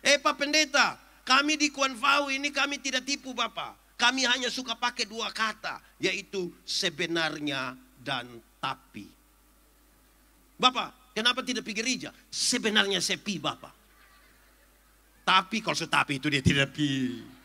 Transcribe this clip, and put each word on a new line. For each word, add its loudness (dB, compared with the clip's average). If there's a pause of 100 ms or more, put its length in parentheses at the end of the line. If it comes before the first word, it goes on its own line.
"Eh, 6
Pak 0
Pendeta, 2 (240)
kami 4
di 0
Kuan 0
Fau 2
ini -4
kami -2
tidak -4
tipu, -6
Bapak. -8
Kami 2
hanya 0
suka -6
pakai -4
dua -8
kata, -4 (200)
yaitu -4 (160)
sebenarnya -2 (280)
dan -4 (320)
tapi." -8 (1500)
"Bapak, 0
kenapa 2
tidak -4
pergi -6
gereja?" -2 (180)
"Sebenarnya 2
saya -2
pi, -6
Bapak." -6 (1500)
Tapi 4
kalau -2
setapi 0
itu -2
dia 2
tidak 4
pi. -2 (220)